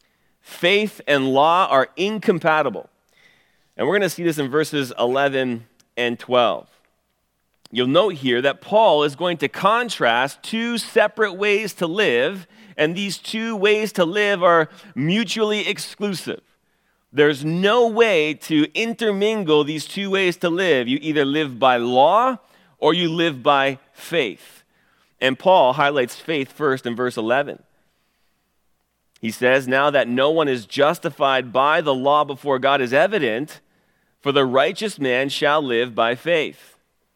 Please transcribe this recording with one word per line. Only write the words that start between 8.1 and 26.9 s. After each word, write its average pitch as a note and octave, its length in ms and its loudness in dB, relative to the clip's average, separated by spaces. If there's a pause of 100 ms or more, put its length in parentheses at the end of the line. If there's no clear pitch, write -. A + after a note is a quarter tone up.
here B2+ 280 -2
that C#3 180 -2
Paul G3 440 2
is C#3+ 100 -2
going F3 240 -4
to C#3+ 100 -2
contrast D#3+ 960 0
two A#3 340 -6
separate G#3+ 580 0
ways G#3 400 -2
to F3+ 120 -4
live, E3 600 0 (280)
and D#3 200 0
these G3+ 220 -6
two A3+ 360 -8
ways G#3 380 0
to F3+ 120 0
live G3+ 380 0
are E3 260 4 (280)
mutually G#3 720 -2
exclusive. F#3 720 -8 (720)
There's D3 320 2
no G3+ 420 2
way G3+ 480 0
to D#3 400 0
intermingle G#3 880 0
these D3 240 -6
two G3 240 -8
ways F#3+ 280 0
to F3 120 -2
live. D#3+ 380 0
You C3+ 120 0
either D3+ 240 0
live C#3 360 -4
by B2+ 160 4
law D#3 640 2 (400)
or D#3 140 2
you F3 160 0
live D#3+ 340 -2
by C3+ 360 2 (140)
faith. B2 640 -6 (640)
And C3 180 0
Paul E3 360 4
highlights C#3+ 420 0
faith D3 360 -6
first C3+ 340 -4
in A#2+ 80 -6